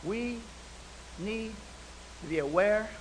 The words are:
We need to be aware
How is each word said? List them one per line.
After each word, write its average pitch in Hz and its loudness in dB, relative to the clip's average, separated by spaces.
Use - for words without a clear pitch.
We 233 0
need 220 -2
to 170 -8
be 160 4
aware 190 6